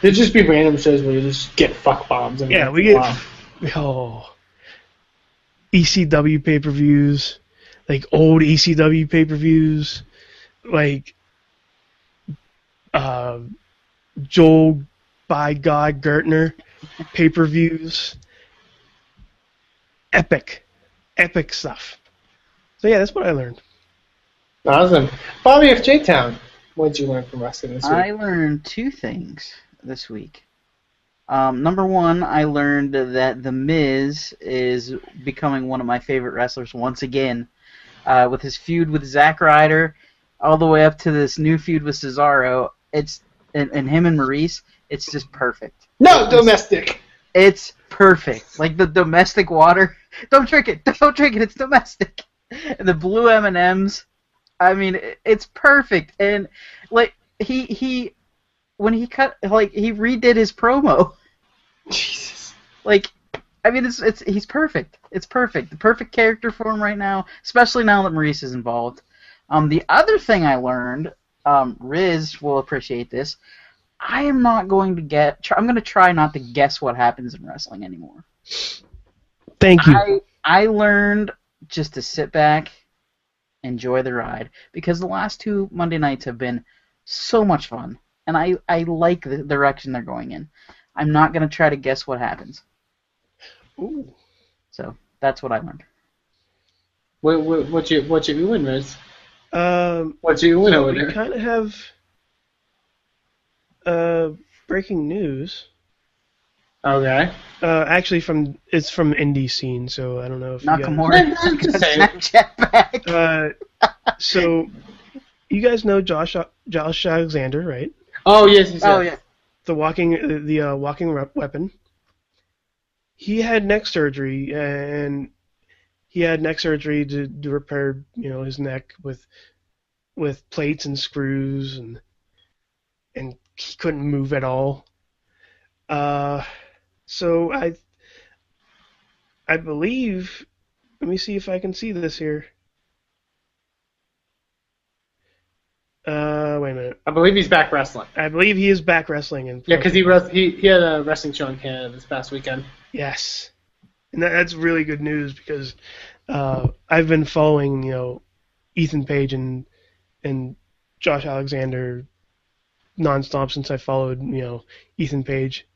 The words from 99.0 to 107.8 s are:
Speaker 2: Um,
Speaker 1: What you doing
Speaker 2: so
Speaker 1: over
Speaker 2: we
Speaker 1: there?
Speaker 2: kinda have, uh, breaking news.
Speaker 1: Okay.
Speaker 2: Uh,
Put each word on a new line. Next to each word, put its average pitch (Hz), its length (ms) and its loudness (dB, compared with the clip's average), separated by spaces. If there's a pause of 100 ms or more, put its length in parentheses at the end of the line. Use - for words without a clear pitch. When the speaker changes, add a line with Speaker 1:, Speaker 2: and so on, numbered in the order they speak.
Speaker 2:
Um, 175 640 -2
Speaker 1:
What 156 240 0
you 170 120 6
doing 196 180 6
Speaker 2:
so 147 100 4
Speaker 1:
over 135 80 0
Speaker 2:
we 127 80 -2
Speaker 1:
there? 147 120 -4
Speaker 2:
kinda 220 280 -6
have, 220 340 -4 (2000)
uh, 170 440 -2 (380)
breaking 185 400 -4
news. 160 600 -8 (1160)
Speaker 1:
Okay. 139 460 0 (300)
Speaker 2:
Uh, 160 260 0